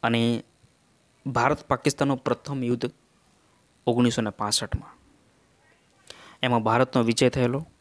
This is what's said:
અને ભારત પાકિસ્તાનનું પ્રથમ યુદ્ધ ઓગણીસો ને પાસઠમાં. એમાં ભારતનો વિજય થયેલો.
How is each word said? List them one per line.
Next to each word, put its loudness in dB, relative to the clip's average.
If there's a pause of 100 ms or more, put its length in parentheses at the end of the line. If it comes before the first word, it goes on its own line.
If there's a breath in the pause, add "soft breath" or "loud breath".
અને 0 (800)
ભારત -2
પાકિસ્તાનનું -2
પ્રથમ -4
યુદ્ધ -4 (960)
ઓગણીસો 2
ને -4
પાસઠમાં. -6 (1500 loud breath)
એમાં 2
ભારતનો 2
વિજય 2
થયેલો. -2 (140)